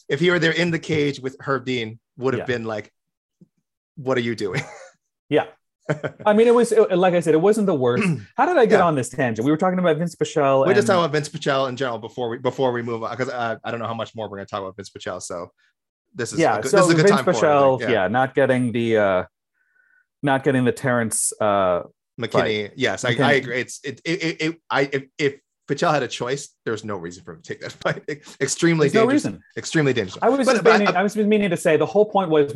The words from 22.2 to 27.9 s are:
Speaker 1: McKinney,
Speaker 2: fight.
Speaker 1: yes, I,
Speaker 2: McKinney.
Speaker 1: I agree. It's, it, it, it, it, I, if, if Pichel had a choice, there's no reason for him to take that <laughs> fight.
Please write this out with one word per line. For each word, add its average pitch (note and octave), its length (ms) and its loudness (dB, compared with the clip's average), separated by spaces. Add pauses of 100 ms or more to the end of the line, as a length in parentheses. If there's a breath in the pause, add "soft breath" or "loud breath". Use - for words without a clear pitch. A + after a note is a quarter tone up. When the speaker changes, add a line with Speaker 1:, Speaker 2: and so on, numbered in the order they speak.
Speaker 1:
McKinney, A2 480 -2
Speaker 2:
fight. - 80 -18
Speaker 1:
yes, A2 280 -4
I, A#2+ 100 0
Speaker 2:
McKinney. B2+ 100 0
Speaker 1:
I C#3+ 100 4
agree. C3 260 -4
It's, - 240 -10
it, C3+ 200 -10
it, E3 200 -4
it, D#3+ 180 -4
it, D#3+ 260 -6
I, C#3 240 0
if, C#3 120 -4 (120)
if C#3 180 -2 (340)
Pichel D#3 240 0
had C#3+ 100 0
a A#2 60 -6
choice, C3 400 -8 (160)
there's A2 200 -6
no G#2 120 -8
reason F2 260 -12
for F2 120 -18
him D#2 80 -20
to - 120 -20
take - 60 -20
that - 120 -12
<laughs> - 120 -20
fight. D#3+ 180 -4 (380 loud breath)